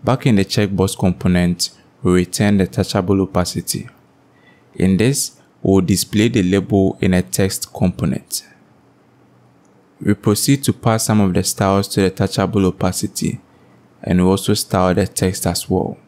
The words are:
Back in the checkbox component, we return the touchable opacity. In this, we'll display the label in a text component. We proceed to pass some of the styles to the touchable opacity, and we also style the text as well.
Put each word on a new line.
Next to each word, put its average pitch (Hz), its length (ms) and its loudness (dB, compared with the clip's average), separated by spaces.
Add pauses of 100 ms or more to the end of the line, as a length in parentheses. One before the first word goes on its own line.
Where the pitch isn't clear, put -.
Back 127 240 0
in 120 80 4
the 98 100 4
checkbox 95 540 0
component, 90 720 0 (320)
we 90 100 2
return 101 440 0
the 92 100 2
touchable 98 540 -2
opacity. 90 680 -4 (840)
In 92 220 2
this, 131 440 0 (220)
we'll 95 200 4
display 101 440 0
the 113 160 2
label 95 580 0
in 92 140 0
a 92 80 2
text - 500 -4
component. - 720 -4 (1600)
We - 140 0
proceed 135 500 0
to - 80 0
pass 110 320 0
some 107 160 2
of 95 120 2
the 92 120 0
styles 98 440 0
to - 140 0
the 95 80 2
touchable 98 540 0
opacity, - 760 -4 (600)
and - 160 0
we 90 80 2
also 98 280 0
style 92 380 0
the 90 140 0
text - 400 -4
as - 240 -4
well. 92 260 -2 (120)